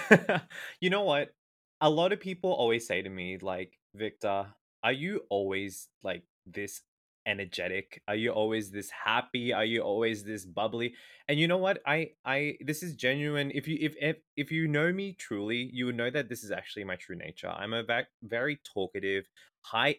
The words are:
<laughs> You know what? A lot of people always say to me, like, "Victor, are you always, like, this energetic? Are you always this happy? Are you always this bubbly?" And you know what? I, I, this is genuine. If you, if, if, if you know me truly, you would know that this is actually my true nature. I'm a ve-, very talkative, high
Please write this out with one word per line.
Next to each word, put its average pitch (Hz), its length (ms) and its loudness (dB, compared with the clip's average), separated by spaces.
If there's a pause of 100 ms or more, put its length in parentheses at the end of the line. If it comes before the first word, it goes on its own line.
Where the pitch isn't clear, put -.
<laughs> 202 120 12 (580)
You 180 100 2
know 202 140 2
what? 147 300 2 (480)
A 156 80 8
lot 170 240 4
of 196 60 -4
people 185 340 -2
always 113 340 4
say 92 140 0
to 98 80 -6
me, 92 320 -6
like, 92 360 -6 (160)
"Victor, 101 600 -2 (300)
are 120 100 2
you 175 360 -4
always, 98 600 -2 (140)
like, 90 200 -4 (220)
this 101 380 -8 (440)
energetic? 92 800 -4
Are 104 80 0
you 113 160 2
always 107 400 0
this 101 200 -8
happy? 120 600 -2
Are 107 140 2
you 113 160 2
always 104 420 0
this 101 220 -8
bubbly?" 113 480 -2 (340)
And 147 120 2
you 165 80 4
know 180 100 4
what? 190 280 2
I, 151 260 0 (120)
I, 139 380 0
this 151 220 -2
is 160 120 -6
genuine. 143 580 2
If 143 140 -2
you, 156 140 0
if, 151 180 -2
if, 156 180 2 (200)
if 143 140 -4
you 160 160 2
know 151 260 4
me 196 200 -4
truly, 113 600 -2
you 123 140 0
would 120 100 -2
know 120 140 0
that 131 180 -2
this 113 140 -8
is 101 80 -6
actually 95 320 -6
my 92 120 -4
true 90 200 -10
nature. 85 340 -10
I'm 98 240 -6
a 117 100 -2
ve-, 117 200 0 (180)
very 120 420 -2
talkative, 98 600 -2 (380)
high 131 360 2